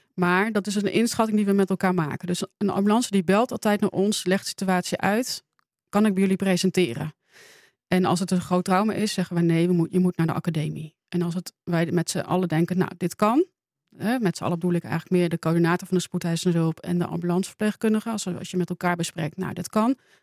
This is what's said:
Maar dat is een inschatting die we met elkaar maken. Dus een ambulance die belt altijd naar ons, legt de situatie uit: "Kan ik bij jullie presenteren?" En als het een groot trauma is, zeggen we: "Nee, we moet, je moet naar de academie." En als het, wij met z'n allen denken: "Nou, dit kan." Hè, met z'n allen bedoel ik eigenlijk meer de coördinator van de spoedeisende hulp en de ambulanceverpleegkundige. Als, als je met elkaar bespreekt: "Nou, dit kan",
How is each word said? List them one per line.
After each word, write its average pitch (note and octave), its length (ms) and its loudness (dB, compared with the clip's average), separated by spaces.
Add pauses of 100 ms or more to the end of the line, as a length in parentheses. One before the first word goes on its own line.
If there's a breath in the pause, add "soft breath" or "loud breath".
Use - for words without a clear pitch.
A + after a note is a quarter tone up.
(140 soft breath)
Maar F#3 380 2
dat G3+ 140 0
is G3+ 80 -4
een G3+ 180 0
inschatting A3 440 0
die G#3 100 2
we G3 60 2
met G3 180 2
elkaar F#3 240 2
maken. D#3+ 320 -4
Dus F3+ 200 -4 (120)
een G3+ 120 0
ambulance G#3 400 2
die G3 140 2
belt G3+ 280 2
altijd G#3 280 0
naar G#3 100 2
ons, G3+ 340 0
legt F#3+ 180 0
de - 60 -8
situatie F#3 500 -2
uit: - 460 -2 (440)
"Kan G#3+ 180 2
ik G#3 60 2
bij F#3+ 100 0
jullie F#3+ 140 2
presenteren?" F3 800 0 (720 soft breath)
En F#3 160 2
als E3 160 2
het F#3+ 100 -4
een F#3 100 2
groot F3+ 240 0
trauma G3 280 2
is, G#3+ 200 -2
zeggen F3 240 -4
we: E3+ 60 2
"Nee, E3 240 4
we F#3 60 2
moet, E3+ 200 2
je F#3 80 2
moet F3+ 160 2
naar E3 100 2
de D#3 60 -2
academie." D#3 640 -6 (120)
En F3 140 -2
als E3+ 120 -4
het, F3+ 180 -8 (120)
wij E3+ 260 0
met E3+ 200 0
z'n - 80 -4
allen F3+ 300 -2
denken: E3+ 300 0
"Nou, F#3 180 0
dit F3 180 -4
kan." A#3+ 320 2 (500)
Hè, A#3 220 -2
met F#3+ 180 0
z'n - 80 -10
allen E3+ 140 -2
bedoel F3 160 0
ik E3+ 80 -2
eigenlijk D#3+ 300 -4
meer F3+ 160 4
de E3 100 -4
coördinator E3+ 480 2
van F#3 100 0
de F3 60 2
spoedeisende E3+ 560 -2
hulp E3 220 0
en F3 180 -2
de F3 80 0
ambulanceverpleegkundige. G#3 1040 -2
Als, A3 160 -6
als F3 240 -8
je F3+ 60 -6
met F3+ 120 0
elkaar F3 280 -2
bespreekt: E3 400 -6
"Nou, F#3 180 -6
dit F3+ 140 -8
kan", A3+ 300 0 (240 soft breath)